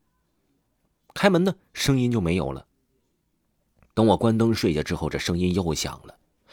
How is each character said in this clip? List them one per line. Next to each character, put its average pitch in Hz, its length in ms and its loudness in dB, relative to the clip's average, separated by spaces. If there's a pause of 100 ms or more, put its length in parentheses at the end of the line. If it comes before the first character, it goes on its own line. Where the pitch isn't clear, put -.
(1160)
开 202 140 2
门 175 140 4
呢， 190 120 0 (180)
声 135 260 0
音 123 120 0
就 117 100 0
没 85 140 0
有 69 160 -2
了。 67 160 -14 (1300)
等 113 100 2
我 101 100 6
关 113 220 2
灯 113 160 2
睡 104 200 0
下 76 100 -2
之 85 120 -6
后， 78 140 -6
这 - 80 -6
声 87 200 -4
音 90 160 0
又 85 200 -2
响 - 320 -8
了， - 100 -20 (380)